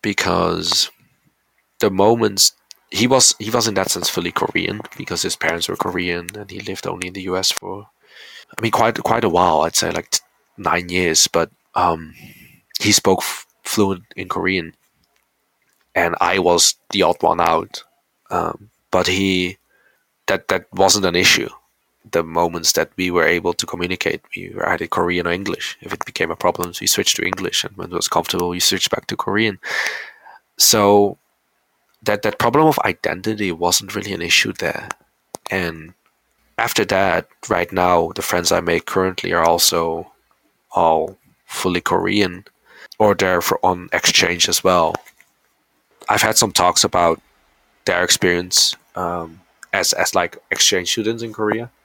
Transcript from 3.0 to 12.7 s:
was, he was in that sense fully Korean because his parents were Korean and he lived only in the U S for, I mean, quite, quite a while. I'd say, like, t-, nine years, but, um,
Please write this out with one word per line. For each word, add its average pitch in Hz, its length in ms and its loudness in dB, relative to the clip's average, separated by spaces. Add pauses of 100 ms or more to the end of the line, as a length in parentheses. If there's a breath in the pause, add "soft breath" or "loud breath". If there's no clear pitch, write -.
was, 127 320 4
he 107 100 -8
was 117 180 0
in 104 60 -2
that 95 180 0
sense - 180 -4
fully 87 220 -4
Korean 90 480 -2 (180)
because - 260 -6
his 92 120 -4
parents 82 320 -4
were 87 80 -6
Korean 87 600 -4
and 104 140 -14
he 95 120 -14
lived 95 260 -8
only 90 200 -6
in 90 60 -12
the 95 100 -10
U 92 120 -4
S 95 160 0
for, 98 380 -6 (680 loud breath)
I - 60 -6
mean, 113 100 0
quite, 117 320 2
quite 113 200 2
a 101 60 2
while. 82 320 4
I'd 85 140 0
say, 85 160 0
like, 82 200 -6
t-, - 80 -2 (380)
nine 87 320 -2
years, 87 380 2
but, 82 220 0 (240)
um, 82 400 -2 (680 loud breath)